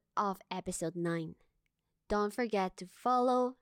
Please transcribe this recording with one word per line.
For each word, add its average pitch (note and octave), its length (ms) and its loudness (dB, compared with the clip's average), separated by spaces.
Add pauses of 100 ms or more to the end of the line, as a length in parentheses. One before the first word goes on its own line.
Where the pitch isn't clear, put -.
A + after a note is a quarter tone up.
(160)
of G3 340 0
episode F3+ 460 -4
nine. E3+ 400 -2 (720)
Don't G#3 260 0
forget G#3 440 -2
to F3+ 100 -12
follow B3+ 760 2